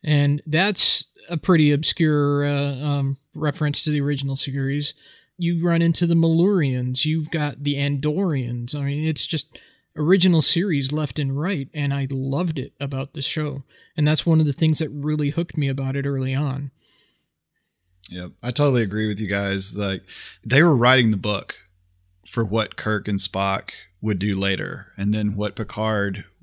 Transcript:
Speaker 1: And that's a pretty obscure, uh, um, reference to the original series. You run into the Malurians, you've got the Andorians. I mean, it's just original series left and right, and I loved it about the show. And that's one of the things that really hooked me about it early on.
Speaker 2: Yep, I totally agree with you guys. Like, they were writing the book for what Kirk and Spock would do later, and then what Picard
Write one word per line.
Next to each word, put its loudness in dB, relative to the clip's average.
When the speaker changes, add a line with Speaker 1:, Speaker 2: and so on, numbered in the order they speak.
Speaker 1:
And 2
that's 2
a -4
pretty 6
obscure, 2
uh, 0
um, 0
reference -2
to -2
the 2
original -2
series. -4
You 0
run 4
into 2
the 4
Malurians, 2
you've -2
got -4
the 0
Andorians. -2
I -4
mean, -2
it's 0
just -6
original 4
series 0
left -2
and -2
right, -4
and -2
I -2
loved -2
it -8
about -6
the -8
show. -4
And 2
that's 2
one 6
of 4
the 0
things 2
that -2
really -2
hooked -4
me 0
about -2
it -2
early -2
on. -2
Speaker 2:
Yep, -10
I -4
totally 2
agree -2
with -4
you -4
guys. -2
Like, -4
they 2
were 6
writing 6
the 2
book -4
for -2
what -2
Kirk -2
and 0
Spock -2
would 0
do 0
later, -4
and 0
then -2
what -4
Picard -2